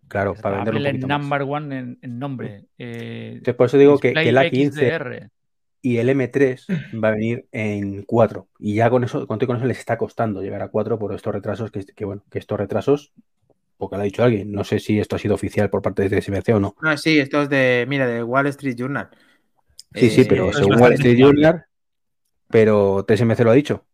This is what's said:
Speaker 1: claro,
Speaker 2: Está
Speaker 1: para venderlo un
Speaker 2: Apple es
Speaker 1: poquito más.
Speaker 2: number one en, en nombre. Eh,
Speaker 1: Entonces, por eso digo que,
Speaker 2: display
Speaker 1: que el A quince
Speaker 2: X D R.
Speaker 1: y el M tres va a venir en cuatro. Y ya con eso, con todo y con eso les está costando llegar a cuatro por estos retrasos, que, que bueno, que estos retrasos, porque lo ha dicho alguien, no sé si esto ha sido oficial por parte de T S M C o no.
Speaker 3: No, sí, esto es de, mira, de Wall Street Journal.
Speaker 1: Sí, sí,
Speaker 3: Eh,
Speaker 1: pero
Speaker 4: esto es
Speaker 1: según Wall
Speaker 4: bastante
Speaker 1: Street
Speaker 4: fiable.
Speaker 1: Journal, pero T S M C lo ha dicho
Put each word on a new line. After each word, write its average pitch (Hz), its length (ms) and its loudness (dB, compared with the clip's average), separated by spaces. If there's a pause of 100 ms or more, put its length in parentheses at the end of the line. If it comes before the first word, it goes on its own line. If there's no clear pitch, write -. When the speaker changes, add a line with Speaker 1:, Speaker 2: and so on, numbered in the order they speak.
Speaker 1:
claro, 98 260 -2
Speaker 2:
Está - 80 -18
Speaker 1:
para 98 140 -4
venderlo 110 240 -4
un 143 40 -6
Speaker 2:
Apple 143 60 -2
es 135 40 -6
Speaker 1:
poquito 131 140 -6
más. 143 120 -2
Speaker 2:
number 143 220 -4
one 139 360 -8
en, 123 240 -14
en 120 160 -12
nombre. 117 480 -12 (100)
Eh, 117 580 -14
Speaker 1:
Entonces, 120 200 -4
por 123 120 4
eso 139 120 4
digo 139 220 8
que, 127 80 0
Speaker 2:
display 156 160 0
Speaker 1:
que 160 60 2
el 123 80 4
A 151 100 4
quince 139 400 0
Speaker 2:
X - 0 -
D - 60 -
R. 120 360 -10 (500)
Speaker 1:
y 120 180 -2
el 117 100 0
M 135 200 0
tres 131 380 -2 (260)
va 110 160 -2
a 110 40 2
venir 110 400 -4
en 101 500 -6
cuatro. 110 460 0 (100)
Y 104 160 -6
ya 113 160 2
con 123 140 0
eso, 131 220 -8
con 110 120 -8
todo 127 60 -2
y - 20 -4
con 120 100 -4
eso 123 100 -6
les 110 120 -4
está - 180 -6
costando 107 460 -6
llegar 101 200 -10
a 101 60 -10
cuatro 110 300 -4
por 101 160 -8
estos 98 180 -8
retrasos, 101 380 -8
que, 98 140 -10
que - 200 -14
bueno, 98 260 -10
que 98 100 -8
estos 104 180 -8
retrasos, 107 540 -2 (680)
porque 98 180 -10
lo 98 60 -4
ha - 20 -4
dicho 104 200 -2
alguien, 104 260 0
no 101 140 -6
sé 107 160 -2
si 107 180 -2
esto 95 180 -4
ha - 20 -4
sido 104 160 -2
oficial 98 360 -2
por 98 120 -2
parte 101 200 -4
de 98 80 -2
T 101 80 0
S 87 140 -6
M 92 100 -4
C 117 120 2
o 101 60 2
no. 101 200 -4
Speaker 3:
No, 156 160 -2
sí, 156 240 0
esto 143 220 -2
es 143 60 -4
de, 127 400 2
mira, 135 180 -2
de 117 160 -4
Wall 135 260 0
Street 135 280 -6
Journal. 123 340 -8 (840)
Speaker 1:
Sí, 113 160 4
sí, - 140 6
Speaker 3:
Eh, - 40 0
Speaker 1:
pero 95 220 2
Speaker 4:
esto 147 100 -2
es 98 60 4
Speaker 1:
según 107 140 4
Wall - 0 -
Speaker 4:
bastante 123 140 8
Speaker 1:
Street 123 220 4
Speaker 4:
fiable. 139 240 6
Speaker 1:
Journal, 160 260 2 (840)
pero 104 560 4
T 110 100 2
S 107 80 2
M 113 140 4
C 123 80 2
lo 113 60 4
ha 113 40 6
dicho 143 400 0